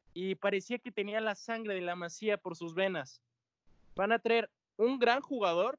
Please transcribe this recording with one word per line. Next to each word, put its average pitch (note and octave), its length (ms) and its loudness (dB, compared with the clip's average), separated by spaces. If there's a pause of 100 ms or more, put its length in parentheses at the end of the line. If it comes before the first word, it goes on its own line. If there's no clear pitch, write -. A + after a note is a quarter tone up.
(140)
y F#3+ 200 -2
parecía G3+ 440 -2
que A#3+ 120 -14
tenía G#3 300 -2
la A3 140 0
sangre A3 400 -6
de F#3 60 -2
la F3 140 -2
Masía F#3 440 -2
por E3+ 180 -8
sus E3+ 180 -8
venas. F3+ 460 -2 (720)
Van G3 180 2
a A#3 60 4
traer A3+ 300 2 (300)
un B3+ 200 2
gran A#3+ 220 4
jugador, G#3+ 580 2